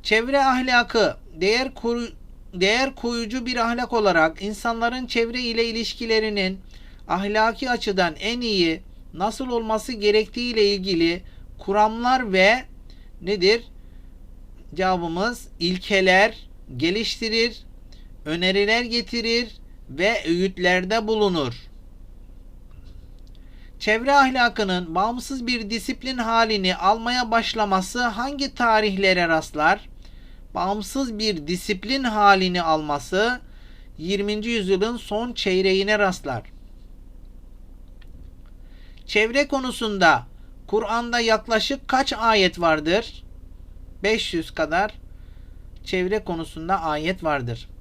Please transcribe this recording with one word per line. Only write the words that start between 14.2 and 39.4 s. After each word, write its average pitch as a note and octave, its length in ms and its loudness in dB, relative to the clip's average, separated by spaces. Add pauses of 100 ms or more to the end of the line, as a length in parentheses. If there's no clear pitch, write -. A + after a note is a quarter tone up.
Cevabımız F#3 720 -2 (120)
ilkeler F#3 760 4 (420)
geliştirir, A3 840 0 (640)
öneriler F#3+ 560 2
getirir A#3 760 -2 (320)
ve F#3 380 0
öğütlerde F#3 800 0
bulunur. F#3 460 2 (2250)
Çevre A#3 340 2
ahlakının A3+ 840 2
bağımsız A#3+ 520 -2
bir A3+ 220 -2
disiplin B3 480 -6
halini A3 580 2
almaya A3+ 560 2
başlaması A3+ 720 0
hangi C4 520 -2
tarihlere G3 720 4
rastlar? D#3+ 640 2 (680)
Bağımsız G#3+ 640 -2
bir F#3 280 -2
disiplin G#3 560 -2
halini G3 580 6
alması D#3+ 800 2 (560)
yirminci G3+ 520 -2
yüzyılın G#3+ 480 0
son A#3 360 -6
çeyreğine F#3+ 680 2
rastlar. F3+ 440 0 (2500)
Çevre A#3 420 0